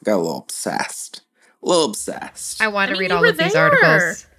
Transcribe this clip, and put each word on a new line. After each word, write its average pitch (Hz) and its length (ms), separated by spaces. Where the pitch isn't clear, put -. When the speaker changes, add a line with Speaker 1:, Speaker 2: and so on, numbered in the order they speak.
Speaker 1:
got 104 140
a 87 60
little 80 160
obsessed. - 840
A - 60
little 165 160
obsessed. - 760
Speaker 2:
I 220 60
wanna 202 220
Speaker 3:
I 196 60
mean, 190 60
Speaker 2:
read 185 100
Speaker 3:
you 180 60
Speaker 2:
all - 60
Speaker 3:
were 466 60
Speaker 2:
of 415 100
these 349 140
Speaker 3:
there. - 100
Speaker 2:
articles. 381 640